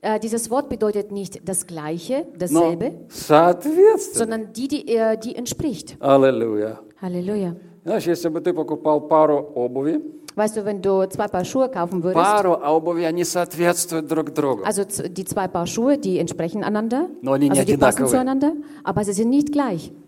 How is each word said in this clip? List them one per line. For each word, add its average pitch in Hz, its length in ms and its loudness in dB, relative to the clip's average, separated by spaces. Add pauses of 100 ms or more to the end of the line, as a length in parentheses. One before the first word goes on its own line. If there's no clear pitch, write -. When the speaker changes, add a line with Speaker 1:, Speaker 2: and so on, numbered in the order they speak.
Speaker 1:
Äh, 214 180 0
dieses 226 280 -4
Wort 277 200 -2
bedeutet 208 420 -2
nicht 202 380 -10
das 185 180 -4
Gleiche, 170 680 -6
Speaker 2:
Но - 60 -20
Speaker 1:
dasselbe, 170 540 2 (160)
Speaker 2:
соответственно. 277 1080 4
Speaker 1:
sondern 220 340 -4
die, 254 160 -6
die, 285 180 -4 (100)
äh, 220 220 2
die 226 160 -8
entspricht. - 680 -6
Speaker 2:
Аллилуйя. 117 760 4 (240)
Speaker 1:
Halleluja. 180 540 -4 (280)
Speaker 2:
Знаешь, 165 220 -2
если 170 220 0
бы 160 120 -4
ты 175 140 0
покупал 151 540 0
пару 156 300 6 (180)
обуви, 131 440 -2 (360)
Speaker 1:
Weißt 214 200 0
du, 214 80 -6
wenn 202 160 -4
du 190 280 2
zwei 208 180 -4
Paar 180 180 -2
Schuhe 254 240 0
kaufen 180 360 -4
würdest, 180 100 0
Speaker 2:
пару 190 400 4
обуви, 160 480 0
они 170 220 0
соответствуют 170 840 0
друг 156 260 -2
другу. 135 320 0
Speaker 1:
also 202 200 -2
z-, - 240 -8
die 185 160 -8
zwei 185 240 -4
Paar 170 180 -4
Schuhe, 254 320 0
die 190 220 -2
entsprechen 170 420 -4
einander, 226 460 -2 (120)
Speaker 2:
Но - 120 -2
они 143 160 4
не 196 100 2
Speaker 1:
also - 60 4
die - 120 2
passen 135 280 4
Speaker 2:
одинаковые. - 60 2
Speaker 1:
zueinander, 269 420 2 (320)
aber 190 200 -2
sie 202 80 -4
sind 214 160 0
nicht 294 220 2
gleich. 247 400 -2 (180)